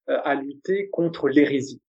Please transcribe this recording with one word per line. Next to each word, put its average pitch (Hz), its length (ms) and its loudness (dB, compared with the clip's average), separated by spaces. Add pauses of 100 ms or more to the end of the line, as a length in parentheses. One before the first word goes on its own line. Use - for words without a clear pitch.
euh, 135 160 0
à 143 100 0
lutter 185 540 -4
contre 165 400 -2
l'hérésie. 135 600 2